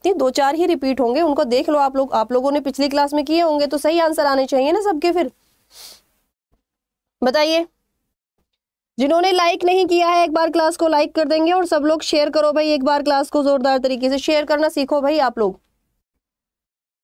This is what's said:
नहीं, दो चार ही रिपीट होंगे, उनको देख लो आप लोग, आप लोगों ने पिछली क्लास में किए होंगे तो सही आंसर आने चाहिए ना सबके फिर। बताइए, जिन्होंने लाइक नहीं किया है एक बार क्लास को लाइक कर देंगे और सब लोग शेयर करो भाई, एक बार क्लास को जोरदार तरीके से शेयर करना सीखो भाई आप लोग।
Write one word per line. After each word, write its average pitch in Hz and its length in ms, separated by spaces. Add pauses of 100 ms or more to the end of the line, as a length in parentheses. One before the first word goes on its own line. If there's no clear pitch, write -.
नहीं, 381 80
दो 262 160
चार 277 240
ही 339 120
रिपीट 269 340
होंगे, 247 200
उनको 302 240
देख 247 240
लो 302 100
आप 269 180
लोग, 269 160
आप 220 200
लोगों 254 200
ने 294 80
पिछली 277 280
क्लास 285 260
में 294 100
किए 320 160
होंगे 294 260
तो 294 120
सही 320 200
आंसर 320 280
आने 269 200
चाहिए 277 260
ना 415 80
सबके 349 320
फिर। 330 180 (1900)
बताइए, 311 440 (1300)
जिन्होंने 339 340
लाइक 359 320
नहीं 370 220
किया 339 220
है 349 160
एक 311 80
बार 320 180
क्लास 320 260
को 330 120
लाइक 311 260
कर 320 100
देंगे 320 280
और 359 140
सब 320 160
लोग 311 200
शेयर 294 280
करो 302 220
भाई, 302 180
एक 285 140
बार 294 180
क्लास 285 280
को 294 120
जोरदार 269 360
तरीके 262 320
से 277 80
शेयर 302 260
करना 302 240
सीखो 285 320
भाई 285 180
आप 247 200
लोग। 196 220 (1400)